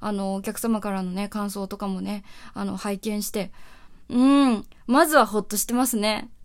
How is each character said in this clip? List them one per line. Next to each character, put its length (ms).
あ 100
の、 240
お 80
客 160
様 220
か 100
ら 140
の 80
ね、 160
感 240
想 160
と 80
か 100
も 140
ね、 240
あ 100
の、 120
拝 220
見 240
し 80
て、 220
う 60
ん、 500
ま 200
ず 100
は 100
ほ 120
っ 80
と 100
し 80
て 80
ま 140
す 100
ね。 320